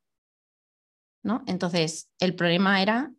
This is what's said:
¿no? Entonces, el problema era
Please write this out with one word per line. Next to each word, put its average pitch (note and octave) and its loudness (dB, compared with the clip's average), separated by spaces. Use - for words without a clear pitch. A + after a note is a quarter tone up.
¿no? G#3+ -2
Entonces, F3 -4
el F#3 0
problema F#3 2
era A3+ 0